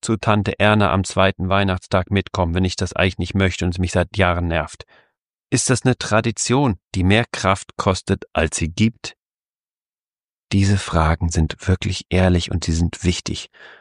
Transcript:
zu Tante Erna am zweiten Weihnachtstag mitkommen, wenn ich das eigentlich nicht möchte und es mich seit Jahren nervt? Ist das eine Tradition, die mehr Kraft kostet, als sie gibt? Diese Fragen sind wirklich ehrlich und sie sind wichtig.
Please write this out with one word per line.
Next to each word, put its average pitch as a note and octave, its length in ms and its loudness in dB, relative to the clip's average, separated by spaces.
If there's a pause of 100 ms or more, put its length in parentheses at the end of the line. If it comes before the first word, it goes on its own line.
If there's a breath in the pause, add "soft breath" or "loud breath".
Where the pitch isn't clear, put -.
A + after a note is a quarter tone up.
zu A2 160 -2
Tante G#2 420 0
Erna G#2 320 4
am F#2+ 120 0
zweiten F#2+ 440 0
Weihnachtstag F#2+ 640 0
mitkommen, F#2 440 -2
wenn F#2 120 2
ich F2 100 -4
das F#2 180 -6
eigentlich F#2 240 0
nicht F2 160 -6
möchte F#2+ 300 0
und F2+ 60 0
es F2 80 -4
mich F2+ 140 -2
seit F2 240 0
Jahren F2 320 0
nervt? D#2+ 360 -4 (640 soft breath)
Ist - 220 0
das B2+ 140 0
eine B2+ 120 2
Tradition, A#2 840 0 (160)
die F#2+ 80 0
mehr G2+ 300 4
Kraft - 460 -2
kostet, - 460 -2 (100)
als D#2+ 240 -2
sie D#2+ 100 -2
gibt? - 480 -2 (1400)
Diese G2 240 4
Fragen E2 540 0
sind - 360 -2
wirklich F#2 440 -2
ehrlich F#2 400 2
und F#2 140 -2
sie E2 80 0
sind E2+ 300 0
wichtig. - 460 -4 (320 loud breath)